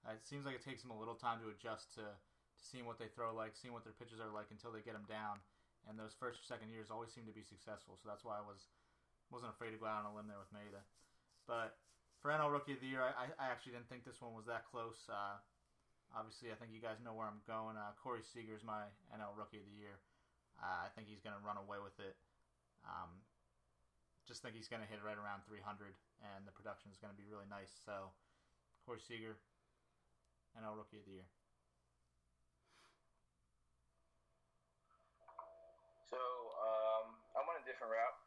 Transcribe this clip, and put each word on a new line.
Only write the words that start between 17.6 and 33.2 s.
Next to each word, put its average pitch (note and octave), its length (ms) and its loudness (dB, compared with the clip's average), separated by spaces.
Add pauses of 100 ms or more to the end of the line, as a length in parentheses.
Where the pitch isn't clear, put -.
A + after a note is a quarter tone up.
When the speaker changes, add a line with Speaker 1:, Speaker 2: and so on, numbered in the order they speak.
Speaker 1:
Uh, G#2 240 0
Corey A#2 240 0
Seager's A2 400 -6
my G#2+ 240 0 (240)
N A2 80 -6
L G#2 160 -2
Rookie G#2+ 240 -6
of G2 80 -10
the G2+ 80 -12
Year. G2+ 240 -10 (600)
Uh, F2+ 280 2
I F#2+ 80 -4
think G#2+ 120 -8
he's G#2 160 -10
gonna G#2 200 -4
run G#2 120 2
away G2+ 240 -2
with G2+ 240 -6
it. F#2+ 120 -4 (680)
Um, F2 400 -4 (1000)
just - 200 -10
think A#2 120 -4
he's A2 120 -8
gonna A2 200 -2
hit G#2+ 160 -4
right G#2+ 120 2
around G2+ 320 -2
three G#2 160 -8
hundred, G2+ 320 -4 (240)
and G2 240 -6
the G2 120 -12
production G2+ 360 -6
is F#2 80 -16
gonna G2+ 160 -8
be G2+ 120 -12
really G2+ 200 -6
nice. G2+ 240 -6 (120)
So, G2 280 -2 (720)
Corey A#2 160 -4
Seager, A2 400 -4 (1160)
N A2+ 80 -8
L G#2+ 120 -2
Rookie G#2+ 240 -8
of G2 80 -14
the G2 80 -8
Year. F#2 120 -8 (4000)